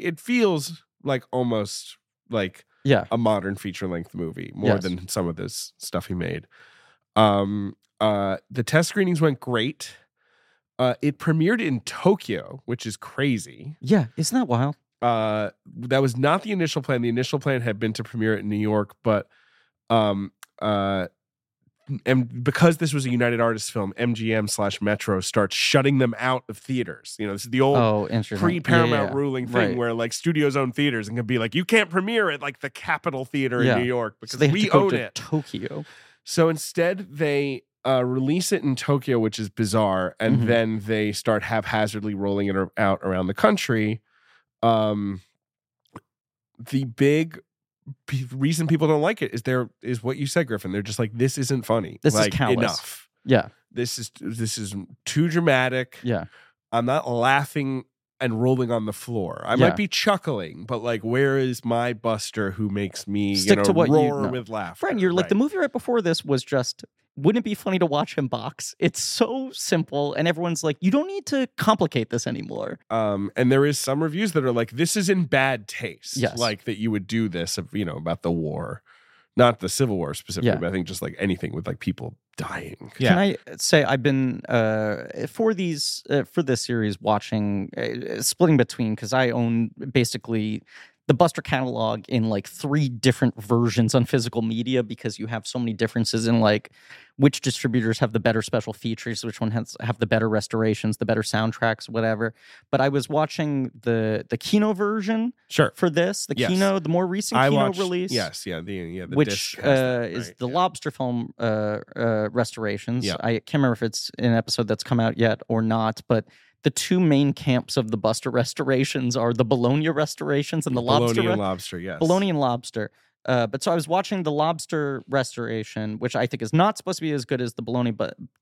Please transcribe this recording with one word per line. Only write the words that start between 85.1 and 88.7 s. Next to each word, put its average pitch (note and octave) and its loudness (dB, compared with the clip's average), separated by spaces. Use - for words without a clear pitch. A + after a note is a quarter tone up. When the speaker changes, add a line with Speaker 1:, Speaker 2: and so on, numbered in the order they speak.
Speaker 2:
for A3 0
these, E3+ -4
uh, C#3+ 2
for - -4
this C3 0
series G#2+ 0
watching, G#2 0
uh, A#2 -6
splitting D#3+ 4
between, A2+ 2